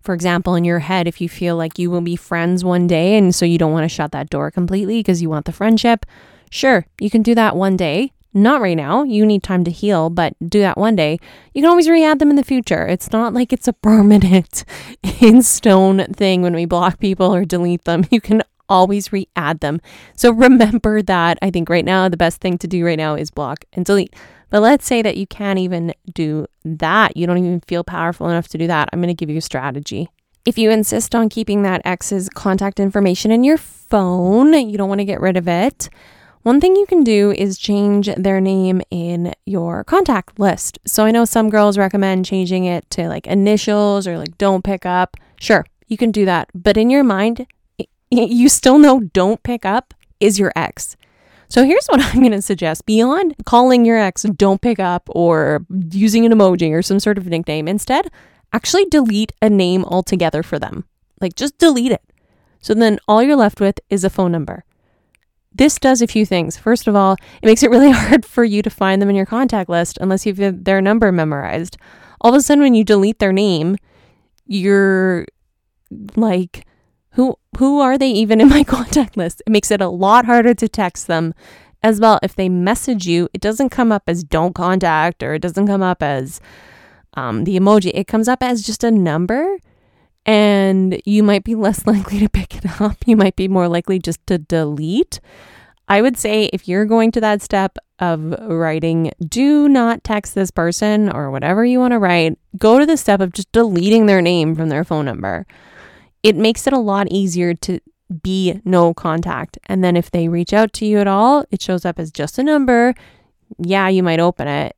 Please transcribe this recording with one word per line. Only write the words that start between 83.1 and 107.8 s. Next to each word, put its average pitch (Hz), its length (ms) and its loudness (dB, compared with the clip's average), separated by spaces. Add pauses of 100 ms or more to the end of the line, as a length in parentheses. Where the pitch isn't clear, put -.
it - 80 -10
doesn't 226 280 -2
come 233 220 0
up 208 160 -2
as 170 160 -4
"don't 165 320 -2
contact" 175 640 -2
or 147 140 -6
it 151 60 -6
doesn't 190 260 -2
come 196 160 0
up 180 180 -2
as, 139 400 -6 (720)
um, 113 300 -6
the 185 160 -2
emoji. 202 340 2
It 196 140 -6
comes 220 200 -2
up 254 140 -2
as 247 220 -4
just 220 200 -8
a 233 80 0
number, 208 640 -2 (680)
and 196 800 2
you 208 180 2
might 202 200 2
be 226 120 -6
less 214 320 -2
<laughs> - 0 -
likely 202 320 -2
to 214 100 0
pick - 260 -6
it - 260 -8
up. 208 240 -2
You 233 120 4
might 190 180 2
be 190 120 -4
more 185 200 0
likely 175 320 -2
just 165 280 -10
to 180 100 0
delete. 156 800 -4 (680)
I 202 140 0
would 254 160 0
say 214 360 -2
if - 140 -10
you're 190 180 -2
going 226 260 2
to 226 100 -4
that 208 200 -2
step 196 360 -4 (220)
of 165 400 -4
writing, 165 720 -2 (160)
"Do 294 400 2
not 247 360 2
text 208 300 -6
this 190 160 -2
person," 208 600 -2
or 143 200 -6
whatever 156 360 -2
you 247 140 2
wanna 247 200 0
write, 175 380 0 (200)
go 220 220 6
to 294 60 4
the 320 120 0
step 202 220 0
of 185 140 -4
just - 180 -12
deleting 214 540 2
their 196 160 4
name 170 340 0
from 160 140 -4
their 147 140 -2
phone 156 220 -4
number. 98 400 -8 (800)
It 214 140 4
makes 220 300 -2
it 262 60 0
a 269 60 0
lot 202 320 -2
easier 180 420 -2
to 175 260 -8 (420)